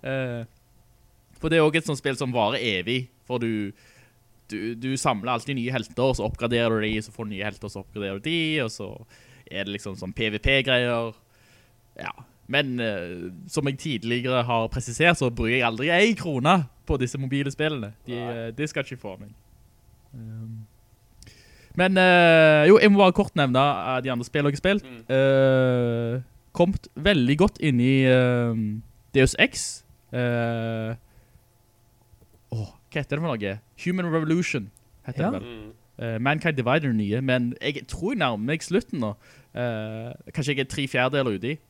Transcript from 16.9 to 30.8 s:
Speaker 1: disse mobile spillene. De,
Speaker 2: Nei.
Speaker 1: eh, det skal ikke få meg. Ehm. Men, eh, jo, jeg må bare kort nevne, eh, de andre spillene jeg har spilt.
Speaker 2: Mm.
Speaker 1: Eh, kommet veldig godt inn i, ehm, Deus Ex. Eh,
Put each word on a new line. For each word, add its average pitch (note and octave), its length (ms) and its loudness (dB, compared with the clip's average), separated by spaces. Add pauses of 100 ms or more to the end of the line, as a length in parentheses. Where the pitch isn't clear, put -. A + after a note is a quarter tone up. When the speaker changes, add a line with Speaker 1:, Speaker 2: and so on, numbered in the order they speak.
Speaker 1:
disse B2+ 180 -4
mobile C3+ 320 -4
spillene. B2+ 440 -4 (120)
De, A#2+ 80 -8
Speaker 2:
Nei. A#2+ 220 -8
Speaker 1:
eh, A#2 160 -10
det D3 160 -6
skal - 160 -6
ikke B2 160 -14
få F#2+ 180 -12
meg. G#2 140 -20 (800)
Ehm. A2+ 460 -14 (1120)
Men, F#3 240 2
eh, E3 720 8
jo, G#3 100 12
jeg G#3 140 8
må G3+ 60 6
bare F#3+ 140 8
kort - 220 0
nevne, C3 240 2
eh, C3 440 0
de C3 100 -4
andre B2 120 -4
spillene C#3+ 280 0
jeg C#3 80 -6
har - 20 -20
spilt. G3 220 2
Speaker 2:
Mm. B2 240 -18
Speaker 1:
Eh, B2+ 1120 2 (300)
kommet F3+ 420 0
veldig D3 440 4
godt F#3 220 2
inn C3+ 200 2
i, C3 260 4
ehm, A#2+ 760 2 (300)
Deus C3 260 4
Ex. - 440 -2 (300)
Eh, A#2 840 -4 (1600)